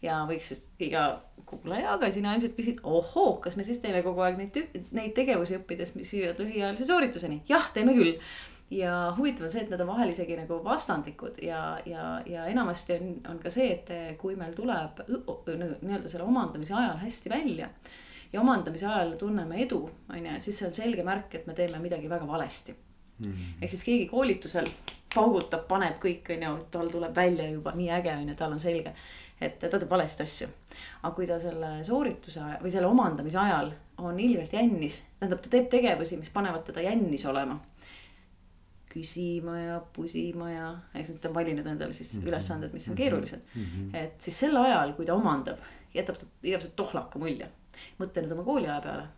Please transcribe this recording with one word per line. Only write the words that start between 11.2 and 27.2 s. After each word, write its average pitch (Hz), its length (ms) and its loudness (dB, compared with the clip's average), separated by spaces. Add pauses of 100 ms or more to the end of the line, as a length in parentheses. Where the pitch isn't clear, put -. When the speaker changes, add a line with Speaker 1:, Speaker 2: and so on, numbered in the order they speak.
Speaker 1:
ja, 165 220 -4 (220)
ja, 165 200 -8 (200)
ja 165 200 -6
enamasti 180 540 0
on, 180 100 -6 (200)
on 170 120 -8
ka 175 80 -6
see, 247 240 2
et 175 180 -8 (300)
kui 190 160 -4
meil 170 160 -8
tuleb 175 480 -2
õ-, - 240 -4
õ-, 165 320 -6
nagu 170 240 -4
nii-öelda 185 320 -4
selle 180 160 -2
omandamise 180 480 0
ajal 180 240 2
hästi 220 320 -4
välja 240 380 -2 (600)
ja 196 80 -2
omandamise 190 460 4
ajal 175 320 2
tunneme 190 480 -2
edu, 196 160 0 (320)
on 170 160 -8
ju, 196 100 -4
siis 202 220 -4
see 185 80 -2
on 170 80 -8
selge 220 260 0
märk, 196 320 -2
et - 140 -8
me 160 80 -8
teeme 165 240 0
midagi 170 280 -4
väga 165 200 -2
valesti. 147 480 -4 (400)
Speaker 2:
Mhm. 92 440 -6
Speaker 1:
Ehk - 80 -4
siis - 140 -6
keegi 240 240 4
koolitusel 254 640 2 (420)
paugutab, 208 560 4
paneb 185 320 2
kõik, 175 320 -2
on 165 140 -4
ju, 156 60 -2 (200)
tal 165 180 -2
tuleb 165 260 -2
välja 175 360 6